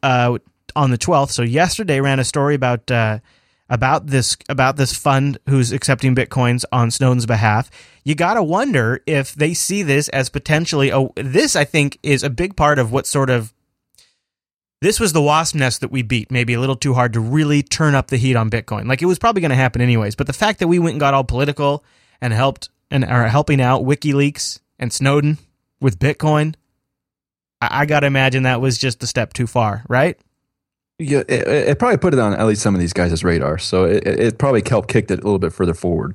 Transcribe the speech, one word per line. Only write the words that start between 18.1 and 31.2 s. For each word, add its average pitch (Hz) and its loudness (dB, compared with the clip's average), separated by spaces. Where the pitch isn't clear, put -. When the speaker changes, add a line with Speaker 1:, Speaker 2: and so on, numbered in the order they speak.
Speaker 1:
heat 127 2
on 110 0
Bitcoin. 110 -6
Like, 131 -2
it 170 0
was 180 2
probably 220 0
gonna 139 2
happen 123 2
anyways, 113 2
but - -4
the 143 -2
fact 214 -2
that 170 0
we 175 4
went 170 0
and 151 -4
got 139 2
all 135 2
political 143 -2
and 123 -2
helped, 131 0
and 135 0
are 120 2
helping 139 2
out 127 2
WikiLeaks 143 0
and 120 -6
Snowden 147 0
with 120 2
Bitcoin, 151 0
I, 131 -2
I 147 2
gotta 147 2
imagine 131 2
that 127 0
was 127 0
just 131 -4
a 120 -6
step - -4
too 120 -4
far, 110 -2
right? 135 2
Speaker 2:
Yeah, 143 0